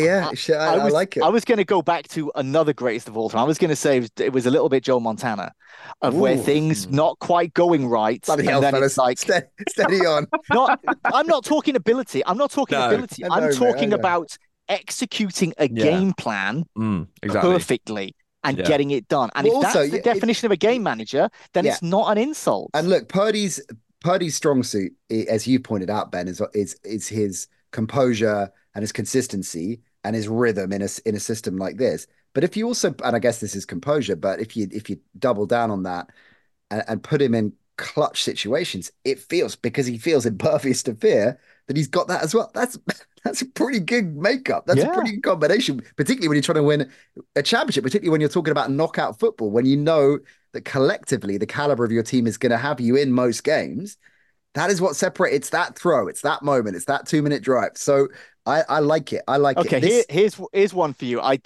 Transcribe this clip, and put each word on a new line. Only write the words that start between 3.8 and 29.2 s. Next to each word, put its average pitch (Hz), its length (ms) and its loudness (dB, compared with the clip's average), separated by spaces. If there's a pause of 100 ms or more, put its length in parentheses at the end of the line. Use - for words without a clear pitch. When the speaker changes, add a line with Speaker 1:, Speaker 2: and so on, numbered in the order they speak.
Speaker 2:
it 127 40 2
was, 117 160 -8
it 131 160 0
was 127 120 0
a 127 60 2
little 147 180 4
bit 131 140 2
Joe 127 160 2
Montana, 110 540 -4 (480)
of 131 140 2
where 131 200 4
Speaker 1:
Ooh. 127 60 -2
Speaker 2:
things 151 440 0
Speaker 3:
Hmm. 135 100 -4
Speaker 2:
not 151 240 2
quite 175 340 0
going 170 340 4
right, 110 380 0
Speaker 1:
Bloody 151 160 2
Speaker 2:
and - 80 0
Speaker 1:
hell, 139 120 2
Speaker 2:
then 139 120 4
Speaker 1:
fellas. 135 180 2
Speaker 2:
it's - 60 -4
like 127 200 2
Speaker 1:
Ste-, - 520 -2
steady 196 360 2
on. 165 220 2 (120)
<laughs> - 120 -6
Speaker 2:
not, 269 280 2 (260)
I'm 302 220 2
not 294 180 2
talking 294 300 0
ability. 233 500 0
I'm 185 120 0
not 190 140 0
talking 247 260 -2
Speaker 3:
No. 123 100 2
Speaker 2:
ability. - 360 -2
Speaker 1:
I 180 60 -4
know, 165 60 2
Speaker 2:
I'm 196 120 2
Speaker 1:
mate, 143 80 2
Speaker 2:
talking 240 300 2
Speaker 1:
I - 20 -
know. 208 80 2
Speaker 2:
about 175 420 -2 (320)
executing 196 880 -2
a 143 120 2
Speaker 3:
Yeah. 113 140 -2
Speaker 2:
game 180 300 2
plan 107 520 -4 (120)
Speaker 3:
Mm, 104 300 -2 (160)
exactly. 104 300 2
Speaker 2:
perfectly 110 640 -4 (280)
and 139 160 -2
Speaker 3:
Yeah. - 60 -2
Speaker 2:
getting 143 260 2
it 123 160 -4
done. 131 260 0
And 139 140 2
Speaker 1:
Well, 254 140 4
Speaker 2:
if 269 40 2
Speaker 1:
also, 226 140 2
Speaker 2:
that's 147 120 2
the - 60 -4
Speaker 1:
yeah, - 40 -2
it 233 120 2
Speaker 2:
definition 226 320 0
of 208 60 2
a 180 60 2
game 226 260 2
manager, 135 460 0 (240)
then 185 120 0
Speaker 1:
Yeah. - 60 4
Speaker 2:
it's - 100 -4
not 175 300 0
an 208 60 2
insult. 220 560 -2
Speaker 1:
And 160 160 0
look, 147 180 2
Purdy's, 202 540 0 (400)
Purdy's 175 340 0
strong 135 280 2
suit, 98 300 -2 (180)
i-, 110 180 -2
as 110 180 0
you 123 120 4
pointed 101 300 -4
out, 104 220 -4
Ben, 90 160 -4
is, 92 140 -8 (120)
is, 101 300 -2
is 107 240 -8
his 104 400 -4 (240)
composure 110 800 0 (240)
and 104 80 -6
his 107 80 -6
consistency 104 880 -4 (220)